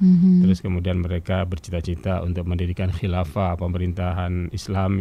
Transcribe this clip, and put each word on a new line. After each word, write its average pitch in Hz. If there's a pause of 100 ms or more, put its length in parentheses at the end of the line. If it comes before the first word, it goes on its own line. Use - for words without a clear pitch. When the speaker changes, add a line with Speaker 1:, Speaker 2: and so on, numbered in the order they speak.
Speaker 1:
Mhm. 180
Speaker 2:
Terus -
kemudian 90
mereka 90
bercita-cita 92
untuk 87
mendirikan 90
khilafah, 90
pemerintahan 90
Islam 95